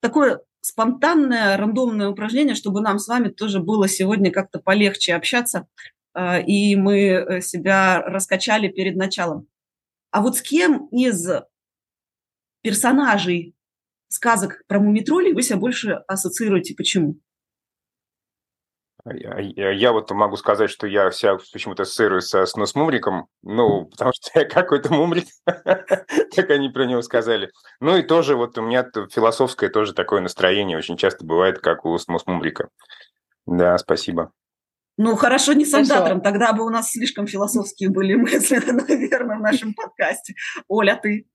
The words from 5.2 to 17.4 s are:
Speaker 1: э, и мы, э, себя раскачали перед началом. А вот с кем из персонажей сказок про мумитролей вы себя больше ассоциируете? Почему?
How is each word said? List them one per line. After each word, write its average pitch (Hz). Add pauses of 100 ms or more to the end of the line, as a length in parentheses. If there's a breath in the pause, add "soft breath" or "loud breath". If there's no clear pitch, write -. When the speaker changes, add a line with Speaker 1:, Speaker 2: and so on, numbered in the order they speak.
Speaker 1:
э, 180
и 202
мы, 196
э, 185
себя 185
раскачали 190
перед 185
началом. 185 (640)
А 208
вот 247
с -
кем 320
из 220 (1300)
персонажей 208 (540)
сказок 220
про 196
мумитролей 226
вы 254
себя 220
больше 214
ассоциируете? 190
Почему? 165 (1900)